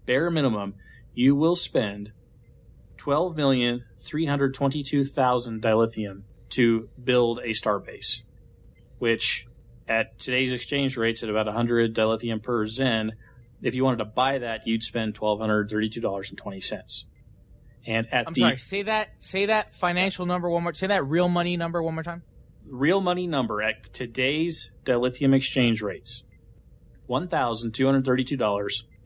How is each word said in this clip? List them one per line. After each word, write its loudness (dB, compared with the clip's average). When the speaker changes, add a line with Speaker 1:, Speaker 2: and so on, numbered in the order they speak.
Speaker 1:
Bare 2
minimum, 0
you 4
will 4
spend -4
twelve 0
million 2
three -2
hundred 2
twenty-two 0
thousand 0
dilithium 2
to 2
build 2
a -6
Starbase, -2
which 0
at -2
today's -2
exchange -2
rates -2
at -6
about 0
a -4
hundred 2
dilithium 0
per -2
Zen, 0
if -2
you 2
wanted 2
to -2
buy 0
that, -6
you'd 0
spend -2
twelve 0
hundred 0
thirty-two -2
dollars -4
and -16
twenty -10
cents. -8
And -2
at 0
Speaker 2:
I'm -6
Speaker 1:
the 0
Speaker 2:
sorry, 2
say -6
that, -2
say -2
that 0
financial 0
number -2
one 0
more, -4
say -4
that 2
real 2
money 0
number -2
one -2
more -6
time. -10
Speaker 1:
Real 2
money 0
number 0
at -4
today's -2
dilithium 2
exchange 2
rates, -8
one -2
thousand 0
two 2
hundred 4
thirty-two 0
dollars -2